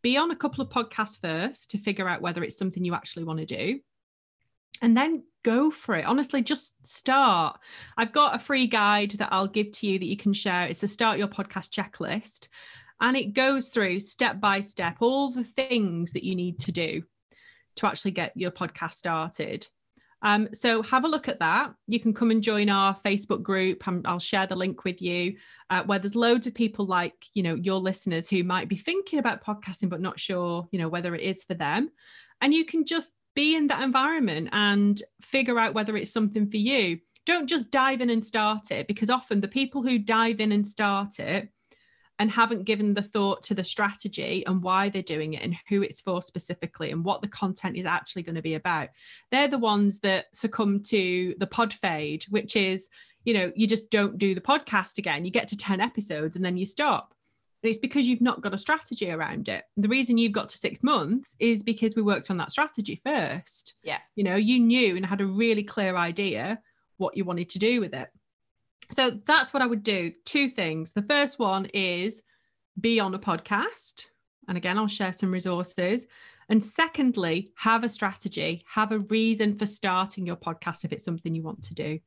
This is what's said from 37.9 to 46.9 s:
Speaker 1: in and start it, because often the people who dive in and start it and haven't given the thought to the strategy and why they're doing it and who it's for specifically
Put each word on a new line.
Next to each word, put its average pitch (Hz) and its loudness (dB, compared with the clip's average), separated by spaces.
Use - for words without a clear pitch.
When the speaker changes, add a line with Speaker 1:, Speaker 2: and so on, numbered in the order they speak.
Speaker 1:
in 240 2
and 226 2
start 214 -2
it, - -4
because 208 0
often 247 0
the 196 2
people 262 -2
who 247 2
dive 226 2
in 214 2
and 202 2
start 202 -2
it - -4
and 214 2
haven't 226 2
given 208 2
the 202 0
thought 202 0
to 214 -2
the 190 -2
strategy 202 -4
and 185 0
why 190 2
they're 190 -4
doing 156 -4
it - -8
and 170 -4
who 202 2
it's - -6
for 180 -4
specifically - -8